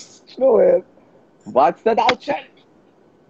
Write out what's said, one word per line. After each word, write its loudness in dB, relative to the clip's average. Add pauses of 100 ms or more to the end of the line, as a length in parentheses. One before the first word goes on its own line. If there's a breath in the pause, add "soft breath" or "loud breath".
(260 loud breath)
شنو 0
هذا؟ 2 (640)
بعد 0
استدعوا -2
تشعل. -4 (840)